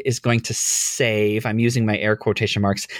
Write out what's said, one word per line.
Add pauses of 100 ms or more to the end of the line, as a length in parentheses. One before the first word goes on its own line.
is
going
to
save,
I'm
using
my
air
quotation
marks, (140)